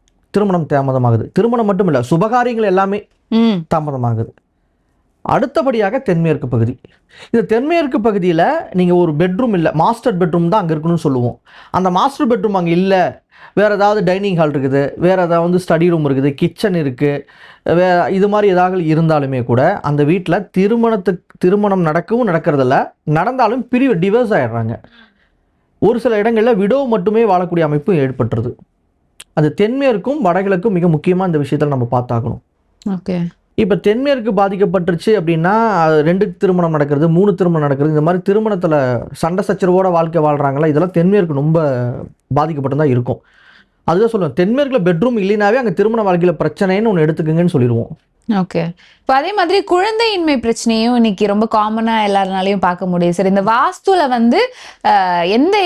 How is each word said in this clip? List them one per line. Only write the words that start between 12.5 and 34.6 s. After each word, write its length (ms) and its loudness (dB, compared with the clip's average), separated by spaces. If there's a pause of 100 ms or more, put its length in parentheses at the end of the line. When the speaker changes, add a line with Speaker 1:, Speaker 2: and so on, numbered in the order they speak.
Speaker 1:
அங்க 100 -2
இல்ல, 240 2 (600)
வேற 200 2
ஏதாவது 300 2
டைனிங் 320 0
ஹால் 140 2
இருக்குது, 320 0 (140)
வேற 260 2
ஏதாவது 180 0
வந்து 200 0
ஸ்டடி 300 0
ரூம் 180 0
இருக்குது, 220 0
கிச்சன் 440 -2
இருக்கு, 360 -2 (540)
வே-, 460 2
இது 180 0
மாதிரி 240 2
ஏதாவது 300 0
இருந்தாலுமே 640 0
கூட 360 0
அந்த 240 0
வீட்ல 360 0
திருமணத்துக்கு, 960 -2
திருமணம் 420 0
நடக்கவும் 480 -2
நடக்கிறதில்ல, 500 0 (240)
நடந்தாலும் 680 0
பிரிவு, 280 2
டிவோர்ஸ் 360 0
ஆயிடுறாங்க. 440 -2 (1080)
ஒரு 180 2
சில 220 0
இடங்கள்ல 340 2
விடோ 280 2
மட்டுமே 400 0
வாழக்கூடிய 360 0
அமைப்பு 340 0
ஏற்பட்டுருது. 580 -2 (800)
அது 220 2
தென்மேற்கும் 680 0
வடகிழக்கும் 560 0
மிக 100 2
முக்கியமா 380 0
இந்த 120 0
விஷயத்துல 360 -2
நம்ம 160 -2
பார்த்தாகணும். 500 -4 (500)
Speaker 2:
ஓகே. 280 -6 (360)
Speaker 1:
இப்ப 220 0
தென்மேற்கு 560 0
பாதிக்கப்பட்டுருச்சு 800 0